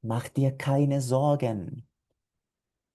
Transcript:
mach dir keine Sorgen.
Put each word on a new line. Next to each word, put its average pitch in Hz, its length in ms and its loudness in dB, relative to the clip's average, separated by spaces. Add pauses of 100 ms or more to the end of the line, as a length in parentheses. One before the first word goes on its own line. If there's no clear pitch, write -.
mach 117 280 -4
dir 135 280 0
keine 139 440 2
Sorgen. 131 840 0 (1080)